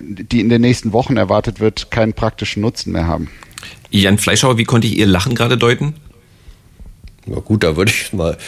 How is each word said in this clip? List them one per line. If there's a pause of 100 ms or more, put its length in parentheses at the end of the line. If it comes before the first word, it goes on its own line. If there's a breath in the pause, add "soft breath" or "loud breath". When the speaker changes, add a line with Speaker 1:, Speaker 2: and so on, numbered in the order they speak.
Speaker 1:
die
in
den
nächsten
Wochen
erwartet
wird,
keinen
praktischen
Nutzen
mehr
haben. (640 loud breath)
Speaker 2:
Jan
Fleischhauer,
wie
konnte
ich
Ihr
Lachen
gerade
deuten? (1300 soft breath)
Speaker 3:
Na
gut,
da
würde
ich
mal (120)